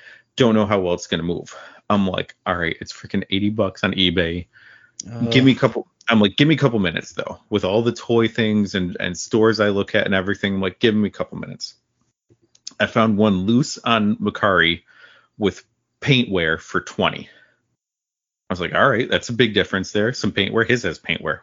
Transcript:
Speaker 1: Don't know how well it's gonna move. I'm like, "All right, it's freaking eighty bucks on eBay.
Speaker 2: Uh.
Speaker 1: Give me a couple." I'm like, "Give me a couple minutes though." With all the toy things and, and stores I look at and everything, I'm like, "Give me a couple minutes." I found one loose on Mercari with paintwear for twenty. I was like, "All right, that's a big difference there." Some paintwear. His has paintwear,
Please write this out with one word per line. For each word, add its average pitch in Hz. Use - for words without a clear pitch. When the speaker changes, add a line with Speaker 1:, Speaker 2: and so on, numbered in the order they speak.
Speaker 1:
Don't 117
know 107
how 101
well 87
it's -
gonna 85
move. -
I'm 101
like, 92
"All 90
right, 85
it's -
freaking -
eighty 101
bucks 107
on 98
eBay. 87
Speaker 2:
Uh. 117
Speaker 1:
Give 131
me 131
a 110
couple." 117
I'm 117
like, 101
"Give 147
me 160
a 143
couple 120
minutes 87
though." -
With 101
all 101
the 117
toy 117
things 107
and, 90
and 90
stores 110
I 104
look 98
at 104
and 98
everything, 98
I'm 98
like, 95
"Give 110
me 104
a -
couple -
minutes." -
I 104
found 110
one 98
loose 120
on 110
Mercari 90
with 101
paintwear 98
for -
twenty. -
I -
was 87
like, 78
"All 107
right, 123
that's -
a 123
big 113
difference 95
there." 107
Some 107
paintwear. 107
His 120
has 85
paintwear, -